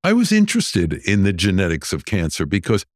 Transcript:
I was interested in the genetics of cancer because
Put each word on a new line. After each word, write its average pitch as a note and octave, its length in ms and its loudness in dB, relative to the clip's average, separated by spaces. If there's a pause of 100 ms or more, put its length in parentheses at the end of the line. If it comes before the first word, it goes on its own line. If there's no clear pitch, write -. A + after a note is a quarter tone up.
I F#3+ 100 2
was A#3 180 2
interested G#3 640 0
in G2 300 0
the G2 100 2
genetics F2+ 600 0
of D#2 120 -8
cancer F2 400 -2
because G2 400 -2 (100)